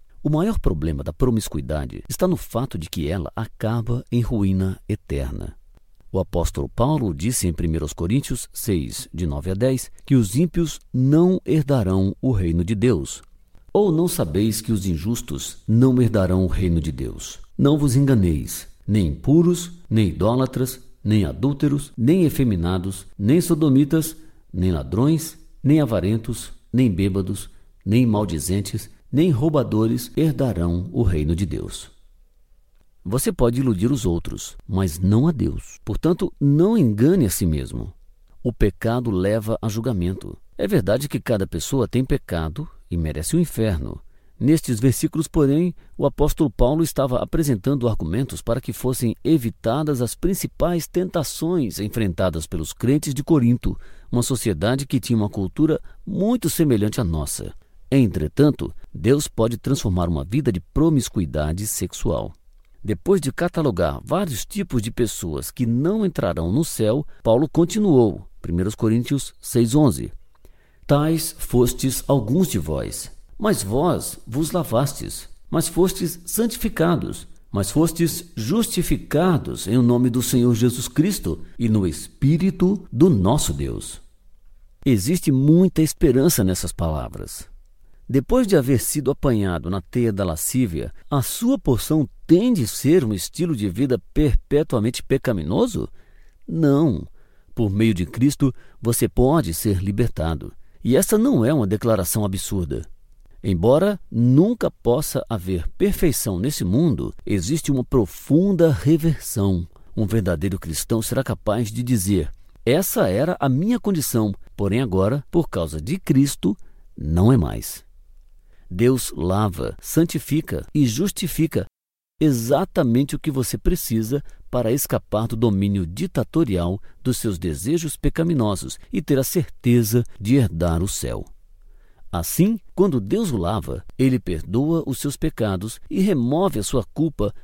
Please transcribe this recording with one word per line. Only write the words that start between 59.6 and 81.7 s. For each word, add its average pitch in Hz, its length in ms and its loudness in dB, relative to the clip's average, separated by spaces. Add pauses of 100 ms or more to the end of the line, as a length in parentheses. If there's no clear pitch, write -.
uma 73 160 -2
vida 127 260 -2
de 90 100 -2
promiscuidade 98 1080 0
sexual. 73 640 -4 (500)
Depois 165 380 0
de 139 100 -2
catalogar 92 720 -2
vários 160 440 -4
tipos 175 340 -4
de 110 100 -6
pessoas 87 600 -6
que 123 160 -4
não 160 380 0
entrarão 87 460 -2
no 143 140 0
céu, 110 420 -2 (160)
Paulo 120 240 4
continuou, 160 800 4 (140)
primeiros 92 340 -2
Coríntios 120 640 -2
seis, 117 360 0
onze. 87 360 2 (760)
"Tais 156 520 0
fostes 123 680 0
alguns 139 400 2
de - 100 -2
vós, 69 540 -6 (260)
mas - 240 0
vós 120 640 -2
vos 147 260 -4
lavastes, 135 760 -4 (220)
mas 151 180 0
fostes 175 560 0
santificados, - 1040 -2 (240)
mas 98 180 -2
fostes 160 640 0
justificados 156 1300 -2
em 113 80 2
o 127 60 6
nome 120 260 4
do 120 140 0
Senhor 120 320 2
Jesus 120 340 0
Cristo 151 540 0 (160)
e 113 100 0
no 107 180 2